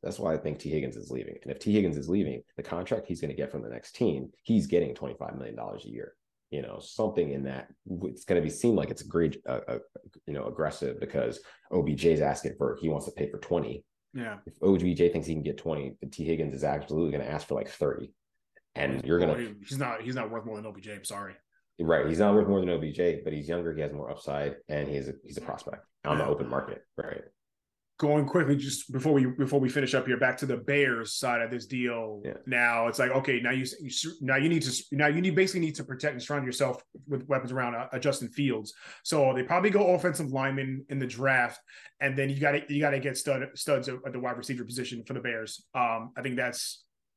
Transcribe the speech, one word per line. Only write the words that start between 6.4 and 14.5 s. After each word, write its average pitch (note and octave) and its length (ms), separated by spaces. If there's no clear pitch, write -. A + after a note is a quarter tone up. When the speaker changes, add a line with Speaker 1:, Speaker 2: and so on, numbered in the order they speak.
Speaker 1:
You D2 100
know, - 180
something F2+ 520
in C#2 140
that, C2 240
it's - 220
gonna F2+ 160
be, D2+ 80
seem A#2 260
like D2 160
it's - 100
a - 60
great, E2 400
uh, B1 200
uh, A#1+ 120
you D2 60
know, B1 140
aggressive D2 520
because B1 400
O F2+ 100
B D2 140
J's D2+ 260
asking C#2+ 360
for, C2+ 240
he D#2+ 80
wants D2 160
to - 60
pay C#2+ 180
for - 100
twenty. C2+ 440
Speaker 2:
Yeah. A2+ 320
Speaker 1:
If - 160